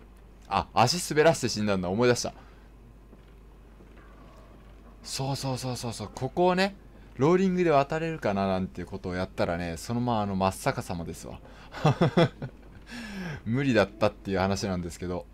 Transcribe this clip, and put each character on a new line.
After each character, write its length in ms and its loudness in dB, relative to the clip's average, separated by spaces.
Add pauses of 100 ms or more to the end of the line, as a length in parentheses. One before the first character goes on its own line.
(480)
あ、 260 -2
足 280 4 (100)
滑 120 6
ら 100 8
せ 80 -8
て 80 0
死 120 -2
ん 40 0
だ 120 2
ん 40 0
だ。 80 -2
思 160 2
い 40 8
出 60 6
し 60 -4
た。 120 -4 (2750)
そ 280 -6
う 40 -4
そ 180 -6
う 40 -6
そ 140 -6
う 60 -6
そ 120 -8
う 40 -6
そ 120 -10
う。 80 -12
こ 160 -6
こ 180 2
を 80 2
ね、 200 0 (400)
ロ 180 4
ー 40 4
リ 100 4
ン 80 0
グ 80 2
で 80 4
渡 260 2
れ 140 -4
る 80 -8
か 140 0
な 120 0
な 140 0
ん 80 -2
て 140 -10
い 20 -6
う 40 -14
こ 120 -10
と 100 -8
を 60 -4
や 80 -2
っ 60 -6
た 160 -2
ら 120 -2
ね、 200 -6
そ 160 -8
の 80 -2
ま 160 0
ま 40 0
あ 40 -2
の、 100 -4
真 140 2
っ 40 -2
逆 280 -4
さ 120 -6
ま 120 -6
で 80 -10
す 140 -14
わ。 120 -14 (1080)
<laughs> 960 -14
無 180 0
理 100 2
だ 100 6
っ 60 -2
た 180 0
っ 60 -2
て 180 -10
い 40 0
う 40 2
話 280 0
な 80 -2
ん 60 -4
で 100 -6
す 80 -14
け 80 -8
ど。 260 -6